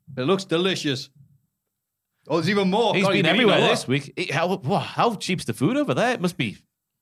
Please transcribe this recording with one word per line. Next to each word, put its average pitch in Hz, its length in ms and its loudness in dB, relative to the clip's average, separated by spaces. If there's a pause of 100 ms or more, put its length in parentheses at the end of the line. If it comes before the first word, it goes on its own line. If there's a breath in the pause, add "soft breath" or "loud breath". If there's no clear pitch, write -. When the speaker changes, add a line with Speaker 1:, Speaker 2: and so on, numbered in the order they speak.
(180)
Speaker 1:
It 127 60 -4
looks 185 200 0
delicious. 160 680 -2 (1160)
Oh, 143 100 0
there's 165 120 0
even 202 220 2
more. 214 240 2
Speaker 2:
He's 190 80 2
Speaker 1:
God, 190 60 2
Speaker 2:
been 190 80 2
Speaker 1:
you've 196 80 2
been 156 100 4
Speaker 2:
everywhere 208 220 4
Speaker 1:
eating - 80 4
a - 40 4
lot. 240 60 2
Speaker 2:
this - 120 -6
week. 139 300 -2
He, - 160 -4
how, 165 220 0
wha-, 156 240 -2
how 165 340 0
cheap's - 320 -4
the 113 80 -4
food 190 240 0
over 277 160 0
there? 220 220 0
It - 60 -8
must 175 140 -2
be, 107 220 -6 (440)